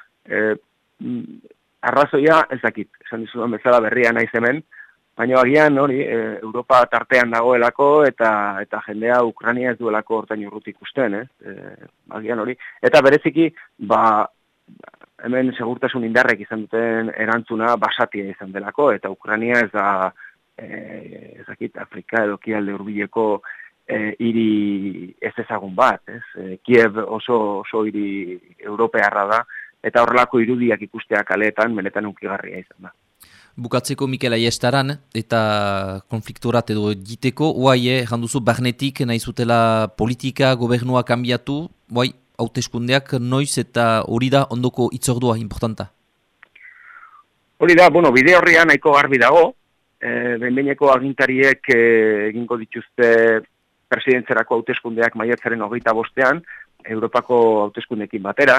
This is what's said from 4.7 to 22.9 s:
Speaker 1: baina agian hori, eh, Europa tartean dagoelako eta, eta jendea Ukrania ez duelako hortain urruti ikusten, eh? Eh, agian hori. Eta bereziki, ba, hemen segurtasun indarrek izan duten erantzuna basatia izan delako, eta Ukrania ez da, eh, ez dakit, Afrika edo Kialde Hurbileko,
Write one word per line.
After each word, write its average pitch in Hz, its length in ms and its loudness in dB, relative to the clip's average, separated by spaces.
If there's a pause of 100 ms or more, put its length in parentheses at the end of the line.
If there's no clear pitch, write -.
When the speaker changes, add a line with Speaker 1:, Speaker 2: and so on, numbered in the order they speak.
Speaker 1:
baina 127 220 2
agian 143 380 4
hori, 135 220 0
eh, 113 420 -4
Europa 120 440 2
tartean 120 480 0
dagoelako 123 720 4
eta, 104 560 0
eta 107 240 -10
jendea 117 380 0
Ukrania 120 480 -4
ez 117 60 -12
duelako 110 420 -4
hortain 107 260 -8
urruti 104 240 -16
ikusten, 110 440 -6
eh? 113 120 -10 (180)
Eh, 95 440 -20 (220)
agian 110 280 -8
hori. 120 180 -6 (240)
Eta 139 220 4
bereziki, 151 460 4 (300)
ba, 107 500 2 (960)
hemen 127 280 -2
segurtasun 123 520 -6
indarrek 113 360 0
izan 107 280 -10
duten 113 500 -2
erantzuna 113 580 -2
basatia 101 540 -4
izan 95 220 -16
delako, 104 400 -2
eta 98 180 -6
Ukrania 110 500 -4
ez 110 120 -2
da, 98 400 -2 (440)
eh, - 840 -18
ez - 60 -20
dakit, 110 320 -12
Afrika 104 460 -6
edo 101 140 -4
Kialde 104 340 -6
Hurbileko, 101 680 -4 (440)